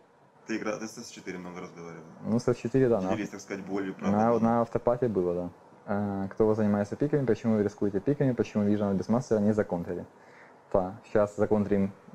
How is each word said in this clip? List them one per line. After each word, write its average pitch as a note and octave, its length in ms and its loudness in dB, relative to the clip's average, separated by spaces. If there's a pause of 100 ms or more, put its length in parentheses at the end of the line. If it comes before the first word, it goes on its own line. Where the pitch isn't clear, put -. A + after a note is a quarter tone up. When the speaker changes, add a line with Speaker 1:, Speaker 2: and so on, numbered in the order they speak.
(460)
Speaker 1:
Ты A2 100 -4
игра-, G#2 200 -4
ты G#2+ 120 -8
с - 100 -18
С - 120 -16
четыре F2+ 280 -12
много F2+ 220 -12
разговаривал. E2+ 440 -14 (220)
Speaker 2:
Ну, A2 120 0
с - 140 -6
С A#2+ 40 -2
четыре, C3 320 2
да, A2 120 2
на F#2 100 -2
Speaker 1:
Делись, G2+ 200 -4
так G2 100 -14
сказать, F#2+ 240 -10
болью, F#2+ 360 -4
Speaker 2:
на, F#2+ 100 -2
Speaker 1:
правдой. A2 320 4
Speaker 2:
на A#2 200 4
автопате A#2+ 460 0
было, F2+ 260 0
да. F2 160 -4 (360)
А, G2+ 420 -2
кто A2 180 2
вы G#2+ 80 4
занимается G#2 420 0
пиками, C#3+ 280 0
почему A2+ 320 2
вы G#2 60 4
рискуете G2+ 380 0
пиками, C#3 320 0
почему G#2+ 320 0
Vision G#2 260 2
от G2 60 2
Бисмастера A2 420 0
не G#2 140 4
законтрили? F#2 520 -2 (680)
Та, F#2+ 240 2 (160)
щас G#2 240 2
законтрим G2+ 560 2 (220)